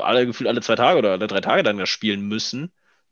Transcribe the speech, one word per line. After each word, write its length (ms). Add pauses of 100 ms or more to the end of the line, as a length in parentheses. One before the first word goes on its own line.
alle, 260
gefühlt 200
alle 140
zwei 140
Tage 240
oder 140
alle 140
drei 140
Tage 220
dann 160
ja 80
spielen 400
müssen. 440 (400)